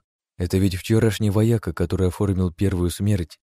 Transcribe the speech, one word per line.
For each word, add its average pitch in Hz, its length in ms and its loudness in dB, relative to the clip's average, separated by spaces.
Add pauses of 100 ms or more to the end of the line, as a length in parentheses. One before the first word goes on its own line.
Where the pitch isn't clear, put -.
(400)
Это 90 180 -2
ведь 95 200 2
вчерашний 110 540 0
вояка, 107 420 0
который 90 340 0
оформил 92 460 0
первую 87 380 0
смерть, 101 500 -4 (160)